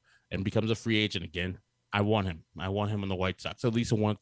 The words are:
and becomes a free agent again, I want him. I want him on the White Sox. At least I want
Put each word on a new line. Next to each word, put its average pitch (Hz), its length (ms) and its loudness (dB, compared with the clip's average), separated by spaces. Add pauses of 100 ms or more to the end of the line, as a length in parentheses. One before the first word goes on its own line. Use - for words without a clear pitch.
(320)
and 95 120 -2
becomes 110 280 2
a 110 40 2
free 113 220 0
agent 104 260 0
again, 90 360 -6 (340)
I 104 80 6
want 104 260 4
him. 82 160 -6 (160)
I 85 100 -4
want 101 220 0
him 104 120 -2
on 98 40 -4
the 98 80 -2
White 92 240 -2
Sox. - 240 -8
At 117 100 2
least 117 200 0
I - 40 4
want 107 240 2